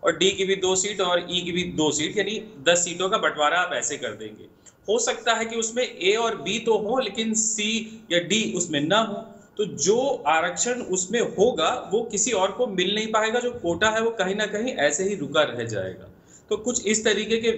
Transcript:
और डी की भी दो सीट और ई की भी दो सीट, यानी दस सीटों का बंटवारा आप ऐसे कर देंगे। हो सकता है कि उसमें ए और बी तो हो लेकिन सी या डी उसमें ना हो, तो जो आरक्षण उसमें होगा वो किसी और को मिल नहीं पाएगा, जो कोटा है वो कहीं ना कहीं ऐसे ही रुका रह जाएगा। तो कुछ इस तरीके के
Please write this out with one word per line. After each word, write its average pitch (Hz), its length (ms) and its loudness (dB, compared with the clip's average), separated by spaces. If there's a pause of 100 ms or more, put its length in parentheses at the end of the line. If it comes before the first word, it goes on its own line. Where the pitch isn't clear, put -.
और 160 160 2
डी 190 120 6
की 190 140 -2
भी 190 140 2
दो 185 180 2
सीट 202 260 -2
और 180 180 2
ई 175 200 -4
की 180 120 -4
भी 180 100 0 (120)
दो 151 180 2
सीट, 185 260 -2
यानी 202 200 -2 (260)
दस 170 200 4
सीटों 180 260 -4
का 214 80 2
बंटवारा 151 420 2
आप 170 140 -2
ऐसे 127 240 -4
कर 113 180 -6
देंगे। 107 320 -14 (400)
हो 220 120 2
सकता 240 340 0
है 220 100 -2
कि 226 120 -6
उसमें 226 280 -2
ए 190 320 0
और 226 260 0
बी 202 180 -4
तो 220 180 2
हो 220 220 0
लेकिन 220 360 -2
सी 214 340 0 (420)
या 175 100 4
डी 202 340 0
उसमें 156 260 -2
ना 180 160 4
हो, 214 160 0 (420)
तो 214 80 0
जो 165 360 2 (280)
आरक्षण 175 520 0 (120)
उसमें 190 280 -2 (100)
होगा 185 400 2 (220)
वो 233 120 2
किसी 226 280 -2
और 196 200 2
को 247 160 0
मिल 180 260 0
नहीं 214 140 -2
पाएगा, 220 320 2
जो 240 120 -2
कोटा 180 380 0
है 220 100 0
वो 226 120 2
कहीं 190 220 0
ना 214 140 0
कहीं 226 240 -2 (100)
ऐसे 165 220 2
ही 202 120 0
रुका 147 280 2
रह 120 200 -4
जाएगा। 95 440 -6 (420)
तो 208 80 0
कुछ 240 280 -4
इस 220 180 0
तरीके 214 340 2
के 226 200 2